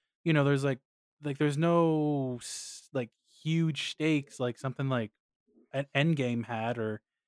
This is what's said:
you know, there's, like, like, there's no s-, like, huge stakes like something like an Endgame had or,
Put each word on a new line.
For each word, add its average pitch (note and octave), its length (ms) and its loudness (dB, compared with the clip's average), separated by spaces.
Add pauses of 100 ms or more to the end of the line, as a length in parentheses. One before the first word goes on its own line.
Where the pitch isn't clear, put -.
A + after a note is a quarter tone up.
(260)
you E3 80 2
know, D3 120 6
there's, C#3 180 2
like, C3+ 160 -2 (440)
like, C#3+ 160 -4
there's D3 180 0
no D3+ 840 2
s-, - 520 -14
like, B2+ 180 -4 (320)
huge D#3+ 480 0
stakes D#3 480 0
like B2 180 -2
something C3+ 320 -4
like A#2+ 220 0 (600)
an C#3 220 -4
Endgame C3+ 500 2
had A#2 340 -4
or, A2 220 -4 (260)